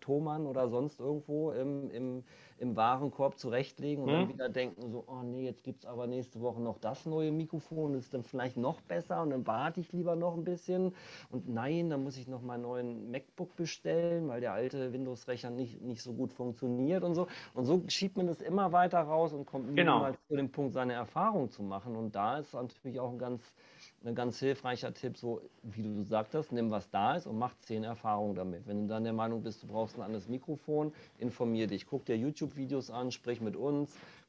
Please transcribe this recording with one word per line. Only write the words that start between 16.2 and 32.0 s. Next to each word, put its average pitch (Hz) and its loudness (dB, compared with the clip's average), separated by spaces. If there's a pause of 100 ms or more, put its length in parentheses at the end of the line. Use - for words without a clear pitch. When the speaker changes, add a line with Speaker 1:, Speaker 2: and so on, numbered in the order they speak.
Speaker 1:
funktioniert“ 127 0
und 175 2
so. 175 2 (280)
Und 127 0
so 170 6
schiebt - 0
man 185 2
das 170 -2
immer 185 2
weiter 180 8
raus 156 4
und 143 -6
kommt 131 -4
Speaker 2:
Genau. 147 8
Speaker 1:
niemals 131 -2 (100)
zu 147 2
dem 139 2
Punkt, 135 0
seine 123 0
Erfahrung 151 2
zu - -10
machen. 101 -4
Und 113 -2
da 110 2
ist 147 -8
natürlich 127 -6
auch 123 0
ein 123 -8
ganz, 123 -4 (500)
ein 117 -2
ganz 123 0
hilfreicher 127 0
Tipp, - -6
so 120 -4 (200)
wie 107 -6
du 107 -2
gesagt 107 0
hast, 151 -2
nimm, 117 2
was 104 -2
da 107 4
ist 170 -4
und 110 -4
mach 120 -2
zehn 110 -4
Erfahrungen 107 0
damit. 92 -4
Wenn 104 -2
du 104 0
dann 110 0
der 113 0
Meinung 113 0
bist, 107 -8
du 127 -14
brauchst 110 -2
ein 117 -8
anderes 101 -6
Mikrofon, 151 0 (260)
informier 113 2
dich. 95 -2
Guck 135 -4